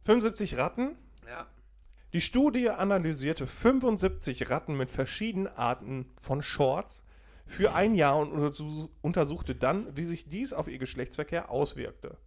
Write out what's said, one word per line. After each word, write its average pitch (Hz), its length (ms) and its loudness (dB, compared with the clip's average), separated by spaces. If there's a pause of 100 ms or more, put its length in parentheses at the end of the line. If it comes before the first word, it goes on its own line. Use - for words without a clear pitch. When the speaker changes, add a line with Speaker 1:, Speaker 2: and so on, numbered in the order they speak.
Speaker 1:
Fünfundsiebzig 214 540 2
Ratten. 240 400 -2 (300)
Speaker 2:
Ja. 120 200 -12 (680)
Speaker 1:
Die 170 80 2
Studie 254 480 4
analysierte 160 760 0
fünfundsiebzig 214 1000 2
Ratten 151 280 -2
mit 127 120 -2
verschiedenen 190 600 -4
Arten 123 580 -4 (120)
von 135 220 -4
Shorts - 640 0 (420)
für - 280 2
ein 202 200 4
Jahr 147 240 6
und 147 140 0
untersu-, 151 560 -2 (140)
untersuchte 151 520 0
dann, 147 420 0
wie 165 100 -4
sich 170 220 -8
dies 202 240 -6
auf 151 160 -4
ihr 131 100 -10
Geschlechtsverkehr 131 720 -6
auswirkte. 131 680 -4 (100)